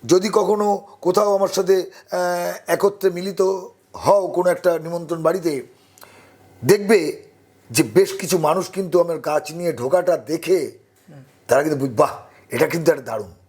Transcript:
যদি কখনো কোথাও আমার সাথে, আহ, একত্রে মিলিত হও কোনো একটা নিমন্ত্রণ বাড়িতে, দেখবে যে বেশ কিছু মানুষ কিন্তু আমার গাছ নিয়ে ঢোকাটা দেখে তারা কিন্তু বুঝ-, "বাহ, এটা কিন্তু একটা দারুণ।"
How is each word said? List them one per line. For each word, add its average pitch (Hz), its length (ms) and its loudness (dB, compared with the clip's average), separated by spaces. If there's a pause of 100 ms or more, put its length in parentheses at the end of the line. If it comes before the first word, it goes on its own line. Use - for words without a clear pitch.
যদি 185 260 4
কখনো 208 540 0 (140)
কোথাও 202 340 2
আমার 196 140 2
সাথে, 185 420 0 (200)
আহ, 175 560 -4
একত্রে 190 440 0
মিলিত 185 320 -4 (520)
হও 190 320 2
কোনো 180 240 0
একটা 170 280 0
নিমন্ত্রণ 165 440 -8
বাড়িতে, 160 440 0 (960)
দেখবে 190 580 2 (480)
যে 120 120 0
বেশ 175 300 2
কিছু 175 260 -2
মানুষ 160 320 0
কিন্তু 180 300 0
আমার 170 180 0
গাছ 151 340 -4
নিয়ে 170 200 -4
ঢোকাটা 160 440 0
দেখে 156 600 -4 (720)
তারা 135 140 4
কিন্তু 143 240 -2
বুঝ-, 117 100 -6
"বাহ, - 240 0 (300)
এটা 139 160 0
কিন্তু 160 240 0
একটা 143 120 0
দারুণ।" 110 260 -8 (200)